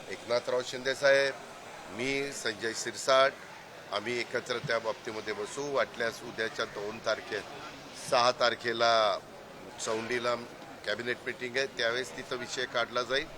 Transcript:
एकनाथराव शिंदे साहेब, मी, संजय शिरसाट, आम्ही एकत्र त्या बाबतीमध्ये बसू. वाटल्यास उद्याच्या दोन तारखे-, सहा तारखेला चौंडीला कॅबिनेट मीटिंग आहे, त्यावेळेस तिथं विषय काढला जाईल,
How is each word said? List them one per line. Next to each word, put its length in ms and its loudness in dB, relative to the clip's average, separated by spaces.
एकनाथराव 580 0
शिंदे 280 -2
साहेब, 380 6
मी, 420 -2
संजय 440 -2
शिरसाट, 580 6
आम्ही 280 0
एकत्र 380 -2
त्या 220 2
बाबतीमध्ये 540 -4
बसू. 420 -4
वाटल्यास 460 0
उद्याच्या 440 -2
दोन 400 -6
तारखे-, 360 0
सहा 200 6
तारखेला 880 4
चौंडीला 500 0
कॅबिनेट 400 -2
मीटिंग 320 -4
आहे, 80 2
त्यावेळेस 520 -2
तिथं 180 -6
विषय 300 -4
काढला 360 0
जाईल, 240 0